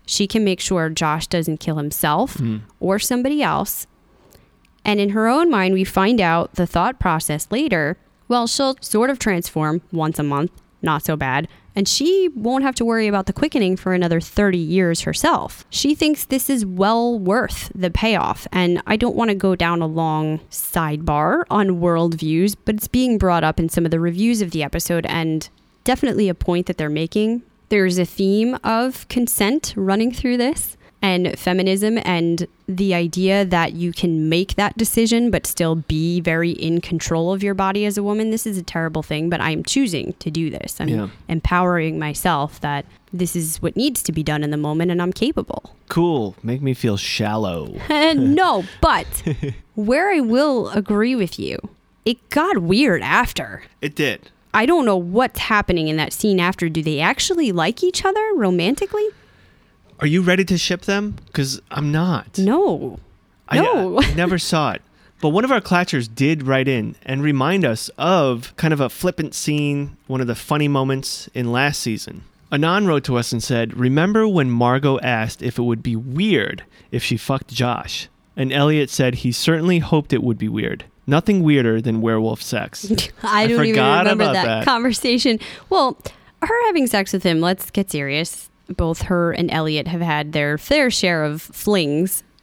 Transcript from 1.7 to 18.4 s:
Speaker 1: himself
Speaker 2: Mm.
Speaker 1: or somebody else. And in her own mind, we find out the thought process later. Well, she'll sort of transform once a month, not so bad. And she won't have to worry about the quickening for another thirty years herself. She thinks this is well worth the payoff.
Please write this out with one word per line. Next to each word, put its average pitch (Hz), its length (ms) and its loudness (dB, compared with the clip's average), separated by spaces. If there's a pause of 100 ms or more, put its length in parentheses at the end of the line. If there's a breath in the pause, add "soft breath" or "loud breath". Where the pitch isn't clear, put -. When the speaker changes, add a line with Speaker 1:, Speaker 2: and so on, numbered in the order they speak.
Speaker 1:
himself 151 600 0
Speaker 2:
Mm. 110 240 -2 (180)
Speaker 1:
or 190 180 0
somebody 254 460 0
else. 156 420 -2 (1000 soft breath)
And 208 160 0
in 202 100 2
her 220 180 2
own 320 220 4
mind, 190 240 2
we 190 100 2
find 202 360 2
out 170 340 2
the 180 120 0
thought 202 320 0
process 160 520 -2
later. 196 460 0 (320)
Well, 240 180 0
she'll 269 340 0
sort 226 300 0
of 269 80 -2
transform 170 600 -2 (120)
once 160 260 -2
a 151 60 0
month, 147 260 -2 (320)
not 156 220 -2
so 156 120 -2
bad. 143 300 -2 (300 soft breath)
And 196 120 0
she 370 480 2
won't 240 260 -2
have 269 140 0
to 233 80 0
worry 226 240 0
about 202 180 0
the 196 60 -2
quickening 208 440 0
for 185 180 -2
another 170 260 2
thirty 190 380 2
years 170 420 2
herself. - 720 -2
She 285 260 0
thinks 302 280 0
this 262 240 -2
is 254 160 2
well 220 540 2
worth 202 560 -2
the 185 160 -2
payoff. - 600 0